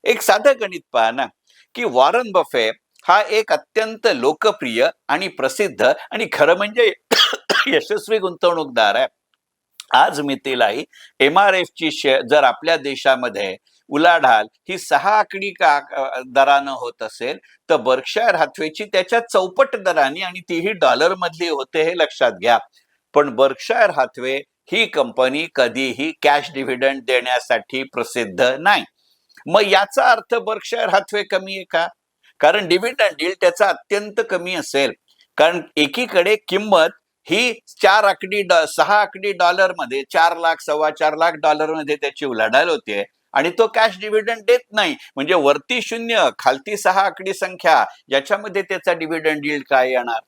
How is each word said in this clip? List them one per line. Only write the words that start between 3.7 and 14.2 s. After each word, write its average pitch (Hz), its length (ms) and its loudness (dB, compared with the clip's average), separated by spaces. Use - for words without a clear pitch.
लोकप्रिय 135 720 0
आणि 165 200 -2
प्रसिद्ध 131 640 0
आणि 214 200 -6
खरं 160 260 4
म्हणजे 214 360 0
<coughs> - 560 -2
यशस्वी 208 500 -2
गुंतवणूकदार 156 760 0
आहे. 127 120 0
आज 143 280 4
मितीलाही 127 640 -2
एमआरएफची 170 720 2
शेअर 139 380 0
जर 147 140 6
आपल्या 151 340 0
देशामध्ये 127 800 -2
उलाढाल 143 580 2